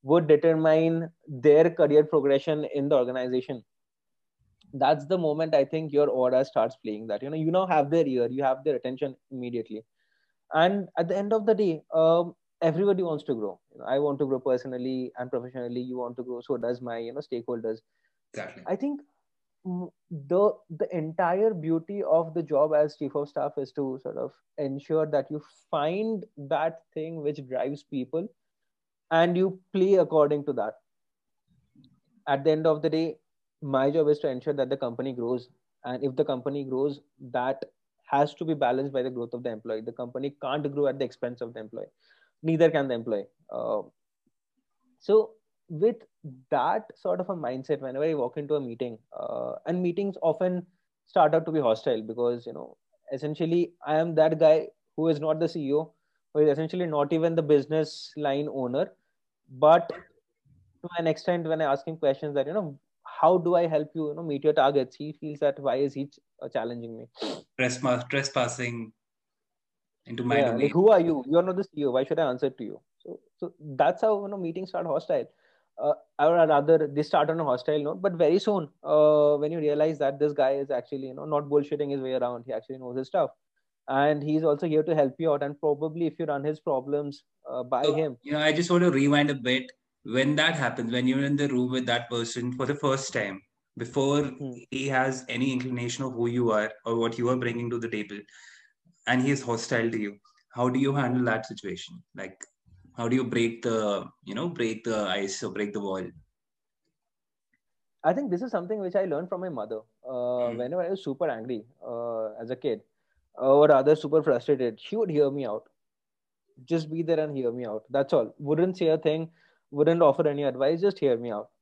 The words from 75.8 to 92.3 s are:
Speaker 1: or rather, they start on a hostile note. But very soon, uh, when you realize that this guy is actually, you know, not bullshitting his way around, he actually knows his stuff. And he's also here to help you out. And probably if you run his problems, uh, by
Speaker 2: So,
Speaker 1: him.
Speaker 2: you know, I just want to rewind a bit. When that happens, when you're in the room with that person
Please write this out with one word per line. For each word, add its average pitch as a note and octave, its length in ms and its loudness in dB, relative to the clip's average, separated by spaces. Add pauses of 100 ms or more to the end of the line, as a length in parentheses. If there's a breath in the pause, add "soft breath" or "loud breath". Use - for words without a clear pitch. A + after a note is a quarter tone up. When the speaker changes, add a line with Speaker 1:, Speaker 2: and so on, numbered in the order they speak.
Speaker 1:
or E3 160 6
rather, D#3 520 6
they C#3+ 160 -2
start D3+ 260 2
on E3 100 -2
a D#3+ 40 -2
hostile D3 400 0
note. E3 180 -6
But F#3+ 120 0
very E3 260 4
soon, F#3+ 300 -2 (140)
uh, D3+ 540 6
when D3+ 140 -2
you E3+ 80 -4
realize D3+ 400 2
that C#3 200 0
this D3 140 2
guy C#3 220 2
is C#3 160 -4
actually, C3+ 360 -6
you B2+ 60 -14
know, D3 120 -12
not D3 240 -2
bullshitting C#3+ 420 2
his C#3 100 -2
way C3 120 -4
around, B2 320 -2
he B2+ 80 -8
actually B2+ 240 -8
knows B2+ 200 -8
his C3 100 -6
stuff. D#3+ 240 0 (560)
And C#3+ 360 2
he's D#3 200 0
also E3 240 2
here D#3 160 2
to D#3+ 120 0
help C#3 240 2
you E3 140 2
out. D3 100 -2
And C#3+ 160 -8
probably D#3 480 -2
if D#3 120 -6
you E3+ 60 -4
run C#3+ 180 -4
his D3+ 160 -4
problems, C#3+ 640 -4 (260)
uh, B2+ 140 -6
by B2 200 -2
Speaker 2:
So, D3+ 120 2
Speaker 1:
him. D3+ 260 -2
Speaker 2:
you C#3+ 120 -8
know, D3+ 60 -2
I D#3 140 2
just F3 180 0
want F3 120 6
to F3 80 4
rewind C#3+ 380 4
a C#3+ 60 0
bit. B2+ 360 -2 (320)
When C3+ 320 2
that D#3+ 200 2
happens, A#2 360 -2
when B2 160 0
you're C3+ 180 2
in C#3+ 120 0
the C#3+ 100 0
room B2+ 240 0
with B2+ 160 -2
that A#2+ 220 -2
person A#2+ 440 -4